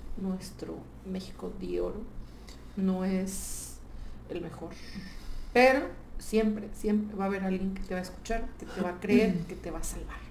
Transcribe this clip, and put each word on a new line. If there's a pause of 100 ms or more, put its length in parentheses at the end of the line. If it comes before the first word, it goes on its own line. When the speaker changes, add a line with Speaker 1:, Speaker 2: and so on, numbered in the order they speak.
(200)
Speaker 1:
nuestro (340)
México
de
oro (720)
no
es (520)
el
mejor. (840)
Pero (320)
siempre,
siempre
va
a
haber
alguien
que
te
va
a
escuchar, (120)
que
te
va
a
creer,
Speaker 2:
<clears throat>
Speaker 1:
que
te
va
a
salvar. (120)